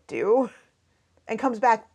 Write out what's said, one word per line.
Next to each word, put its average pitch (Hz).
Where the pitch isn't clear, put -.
do, 226
and 220
comes 247
back 226